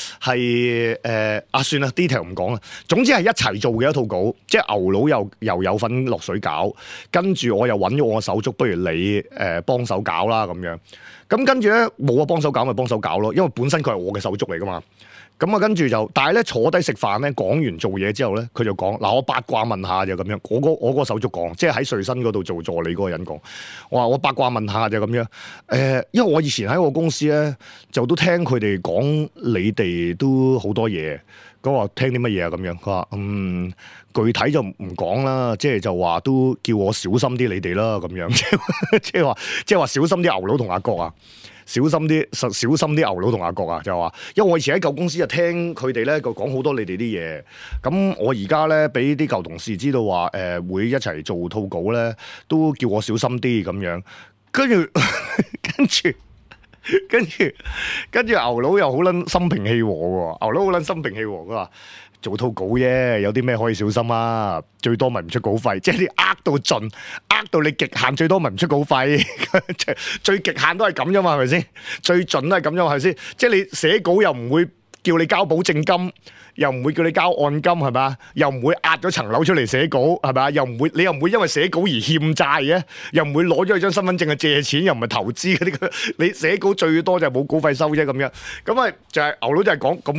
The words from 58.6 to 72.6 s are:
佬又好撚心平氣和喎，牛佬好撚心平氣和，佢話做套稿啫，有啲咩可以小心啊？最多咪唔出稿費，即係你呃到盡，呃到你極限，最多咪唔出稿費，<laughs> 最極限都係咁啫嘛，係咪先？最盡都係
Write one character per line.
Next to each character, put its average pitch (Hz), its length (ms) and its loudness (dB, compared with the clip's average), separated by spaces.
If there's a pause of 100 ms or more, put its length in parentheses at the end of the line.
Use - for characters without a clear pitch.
佬 151 160 2
又 170 140 4
好 127 80 0
撚 175 320 2
心 180 180 2
平 123 160 0
氣 117 200 2
和 104 80 0
喎， 85 500 -4
牛 107 80 0
佬 170 140 2
好 190 80 2
撚 170 120 0
心 165 180 -4
平 120 120 -12
氣 110 100 -6
和， 104 100 -6 (100)
佢 87 100 -16
話 98 160 -6 (500)
做 95 160 -6
套 120 140 0
稿 98 160 -6
啫， 123 540 2
有 101 120 0
啲 123 100 0
咩 123 140 0
可 113 140 0
以 110 40 0
小 104 140 0
心 117 220 0
啊？ 113 500 0 (220)
最 117 140 2
多 131 120 2
咪 117 120 -2
唔 82 80 -10
出 123 120 -4
稿 101 120 -2
費， 110 280 0
即 185 120 2
係 - 80 0
你 190 60 2
呃 - 180 0 (180)
到 151 120 0
盡， 113 360 0 (380)
呃 202 80 4 (140)
到 170 100 4
你 151 120 2
極 139 240 -2
限， 127 180 2
最 160 140 2
多 190 100 6
咪 147 120 0
唔 98 80 -10
出 175 100 2
稿 147 100 2
費， 143 460 2 (480)
<laughs> - 500 -6
最 196 180 2
極 156 160 -2
限 156 200 2
都 214 100 0
係 190 60 2
咁 143 200 -2
啫 196 100 4
嘛， 165 140 4
係 - 20 0
咪 131 80 2
先？ 151 180 2 (380)
最 175 240 4
盡 143 220 0
都 190 80 4
係 175 40 2